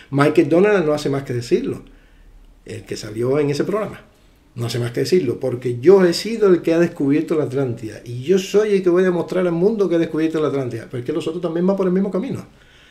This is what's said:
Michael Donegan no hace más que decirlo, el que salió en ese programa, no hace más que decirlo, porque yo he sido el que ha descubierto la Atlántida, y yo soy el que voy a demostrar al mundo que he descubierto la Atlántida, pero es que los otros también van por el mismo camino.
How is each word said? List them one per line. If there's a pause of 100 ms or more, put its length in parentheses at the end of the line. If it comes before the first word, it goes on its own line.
Michael
Donegan
no
hace
más
que
decirlo, (800)
el
que
salió
en
ese
programa, (540)
no
hace
más
que
decirlo,
porque
yo
he
sido
el
que
ha
descubierto
la
Atlántida,
y
yo
soy
el
que
voy
a
demostrar
al
mundo
que
he
descubierto
la
Atlántida,
pero
es
que
los
otros
también
van
por
el
mismo
camino. (480)